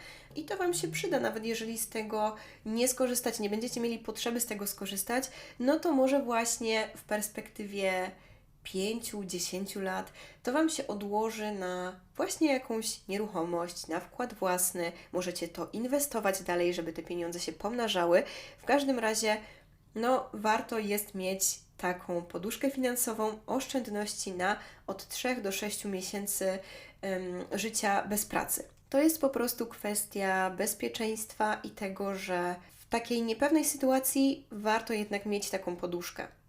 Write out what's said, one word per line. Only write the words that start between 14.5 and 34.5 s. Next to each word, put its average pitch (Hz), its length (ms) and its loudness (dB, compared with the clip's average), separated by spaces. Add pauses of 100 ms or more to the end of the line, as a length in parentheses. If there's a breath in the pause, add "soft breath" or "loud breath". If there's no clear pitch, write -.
możecie 180 360 -2
to 165 240 -6
inwestować 226 680 0
dalej, 175 320 2
żeby 170 180 -4
te 165 100 -8
pieniądze 175 380 -4
się 160 120 -4
pomnażały. 196 680 4 (360 loud breath)
W - 60 -20
każdym 269 340 4
razie, 220 380 2 (580 loud breath)
no, 254 380 2
warto 220 460 2
jest 208 360 0
mieć 190 280 0 (340)
taką 180 460 -2
poduszkę 190 480 -2
finansową, 240 760 0
oszczędności 214 840 -2
na 185 240 2 (300 loud breath)
od 196 220 -8
trzech 247 340 -2
do 196 100 0
sześciu 208 360 -4
miesięcy, 190 680 -2 (440 loud breath)
em, 185 500 -2
życia 202 560 2
bez 208 180 0
pracy. - 380 -2 (260)
To 269 80 6
jest 320 220 6
po 269 80 4
prostu 240 380 0
kwestia 190 840 0
bezpieczeństwa 220 1120 -2
i 208 60 -8
tego, 196 440 -4
że 180 400 0 (240 loud breath)
w - 100 -20
takiej 233 340 0
niepewnej 285 420 4
sytuacji 269 840 4